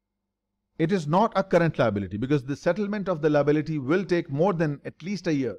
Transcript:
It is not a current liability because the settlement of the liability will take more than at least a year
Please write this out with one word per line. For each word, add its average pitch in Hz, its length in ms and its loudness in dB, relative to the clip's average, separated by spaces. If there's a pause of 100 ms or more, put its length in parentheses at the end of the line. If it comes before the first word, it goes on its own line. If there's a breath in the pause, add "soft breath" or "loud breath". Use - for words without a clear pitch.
(800)
It 160 140 0
is 165 160 0
not 202 260 2
a 190 80 2
current 170 340 2
liability 101 400 0
because 131 280 0
the 139 100 -6
settlement 196 540 -2
of 170 120 -2
the 156 100 2
liability 147 500 2
will 165 240 0
take 170 260 -2
more 160 220 2
than 156 320 -2
at - 180 -14
least 185 240 -8
a 165 80 0
year 123 240 -2